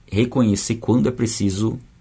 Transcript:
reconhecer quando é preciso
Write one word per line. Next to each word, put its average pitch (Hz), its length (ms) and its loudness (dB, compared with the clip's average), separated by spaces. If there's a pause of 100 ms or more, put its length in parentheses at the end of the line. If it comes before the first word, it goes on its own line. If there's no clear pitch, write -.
(100)
reconhecer 117 640 2
quando 120 320 0
é 127 40 -2
preciso 110 680 -2 (200)